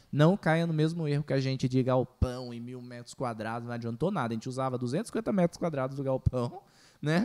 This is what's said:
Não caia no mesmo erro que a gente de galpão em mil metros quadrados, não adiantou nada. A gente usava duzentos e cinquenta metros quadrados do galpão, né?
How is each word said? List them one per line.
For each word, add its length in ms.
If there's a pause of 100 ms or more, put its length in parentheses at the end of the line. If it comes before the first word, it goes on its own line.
(120)
Não 240
caia 300
no 80
mesmo 340
erro 160
que 80
a 80
gente 260
de 160
galpão 680
em 80
mil 220
metros 320
quadrados, 520
não 80
adiantou 360
nada. 240
A 20
gente 140
usava 260
duzentos 300
e 20
cinquenta 240
metros 240
quadrados 400
do 80
galpão, 560 (400)
né? 240